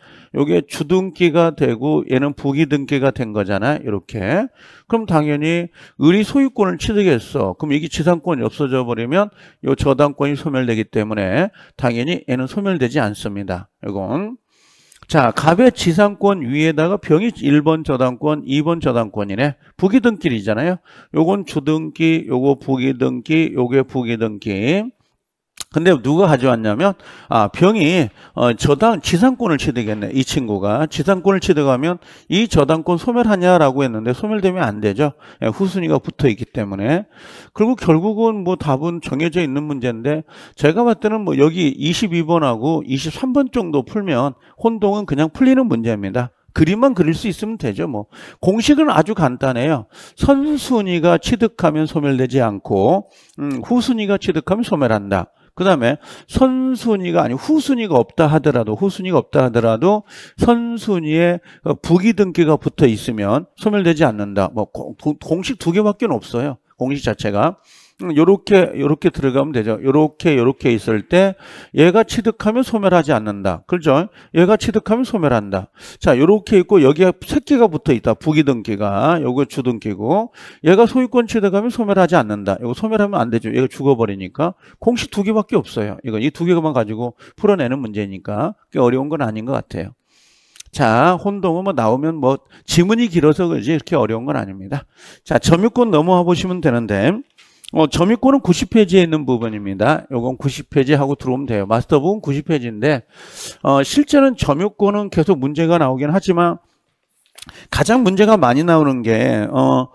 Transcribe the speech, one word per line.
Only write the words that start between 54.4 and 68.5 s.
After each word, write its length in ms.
소멸한다. 720
그다음에 420
선순위가 960
아니고 160
후순위가 580
없다 300
하더라도, 480
후순위가 440
없다 260
하더라도 580
선순위에, 1000
어, 100
부기 380
등기가 440
붙어 300
있으면 600
소멸되지 480
않는다. 480
뭐 140
고-, 300
고-, 280
공식 340
두 140
개밖에 340
없어요. 520
공식 280
자체가. 540
음, 140
요렇게, 600